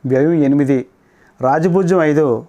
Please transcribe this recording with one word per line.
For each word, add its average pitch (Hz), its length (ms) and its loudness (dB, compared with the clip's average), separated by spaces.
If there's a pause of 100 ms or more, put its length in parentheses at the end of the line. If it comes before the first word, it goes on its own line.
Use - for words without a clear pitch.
వ్యయం 135 260 0
ఎనిమిది, 139 540 0 (540)
రాజపూజ్యం 170 600 0
ఐదు 147 480 0